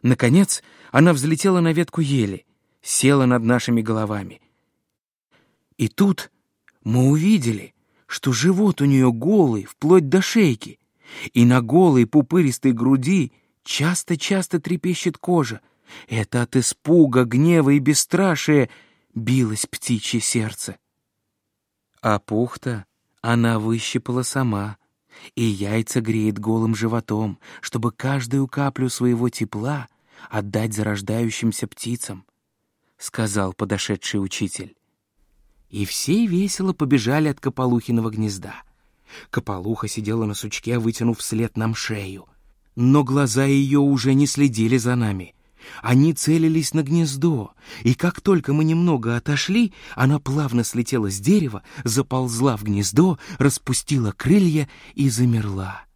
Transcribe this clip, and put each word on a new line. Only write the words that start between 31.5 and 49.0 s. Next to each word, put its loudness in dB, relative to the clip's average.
птицам, -10
сказал -4
подошедший -6
учитель. -8
И -4
все 0
весело -2
побежали 0
от -4
Кополухиного -2
гнезда. -6
Кополуха -6
сидела -4
на -4
сучке, -6
вытянув -2
вслед -4
нам -2
шею. -10
Но 4
глаза 0
её 2
уже 2
не 4
следили 2
за 0
нами. -4
Они 4
целились 0
на 0
гнездо, -2
и 2
как -2
только 0
мы 2
немного 0